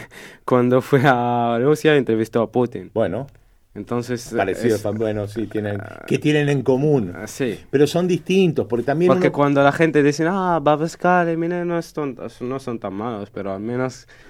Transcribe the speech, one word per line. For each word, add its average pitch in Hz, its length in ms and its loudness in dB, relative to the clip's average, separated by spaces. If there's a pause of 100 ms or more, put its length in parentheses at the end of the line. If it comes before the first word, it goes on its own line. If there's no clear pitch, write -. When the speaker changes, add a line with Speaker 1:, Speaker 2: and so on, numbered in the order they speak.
(200)
Speaker 1:
<laughs> - 240 -20
cuando 123 380 4
fue 139 220 2
a 120 580 2
Rusia 151 340 4
entrevistó 113 460 0
a 107 80 -2
Putin. 117 440 -2
Speaker 2:
Bueno. 110 320 -2 (500)
Speaker 1:
Entonces, 120 600 -6
Speaker 2:
Parecido, 104 400 0
Speaker 1:
es 104 60 -8
Speaker 2:
fan-, 104 140 -4
bueno, 107 300 -2
sí, 104 220 -6
tienen, 104 320 -4
Speaker 1:
ah, 50 260 -14
Speaker 2:
¿qué 127 140 -2
tienen 147 280 2
en 139 140 0
común? 131 540 2
Speaker 1:
ah, 101 100 -10
sí. 113 320 -6 (120)
Speaker 2:
Pero 139 180 4
son 175 180 0
distintos, 180 640 2
porque 117 160 -2
también 160 260 2
Speaker 1:
Porque 180 160 2
Speaker 2:
uno 151 100 2
Speaker 1:
cuando 143 280 4
la 139 80 6
gente 151 320 2
dice, 143 240 2
"Ah, 185 260 0
Abascal 165 800 2
y 160 40 -2
Milei 175 280 -4
no 170 120 -2
es 165 160 -6
ton-, 143 240 -6 (240)
no 127 200 -6
son 117 180 -8
tan 98 160 -8
malos", 107 360 -8
pero 98 220 -8
al 95 60 -6
menos 123 480 -6 (240)